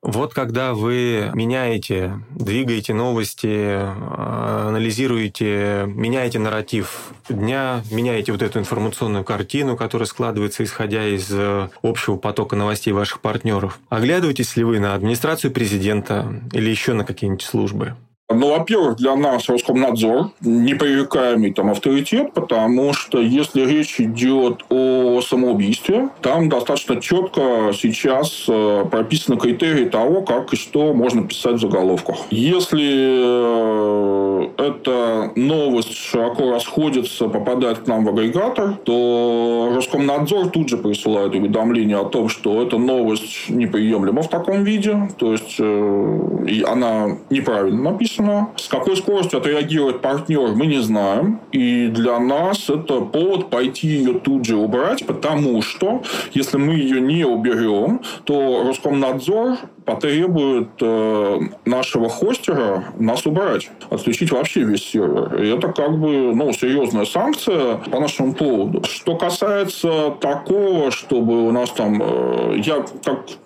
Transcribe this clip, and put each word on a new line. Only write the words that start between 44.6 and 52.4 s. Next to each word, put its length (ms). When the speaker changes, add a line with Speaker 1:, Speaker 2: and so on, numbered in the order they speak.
Speaker 2:
виде, 460
то 140
есть, 260
э, 880
и 160
она 560
неправильно 600
написана. 300
С 120
какой 300
скоростью 400
отреагирует 640
партнёр, 520
мы 120
не 160
знаем. 580
И 360
для 300
нас 500